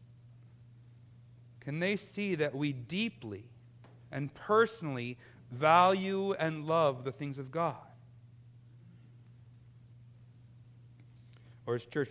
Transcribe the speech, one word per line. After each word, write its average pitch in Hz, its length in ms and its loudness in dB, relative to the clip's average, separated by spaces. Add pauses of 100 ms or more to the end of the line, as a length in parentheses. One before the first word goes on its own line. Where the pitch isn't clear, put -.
(1600)
Can 143 180 -6
they 190 160 0
see 202 400 -6
that 147 200 -2
we 147 180 -2
deeply 120 720 -6 (640)
and 143 220 -8
personally 151 840 0 (340)
value 190 800 4
and 160 320 -4
love 151 380 2
the 131 80 -4
things 143 260 -8
of 131 140 -12
God? 156 240 -2 (4000)
Or 117 80 0
is 120 100 -6
church 143 240 -4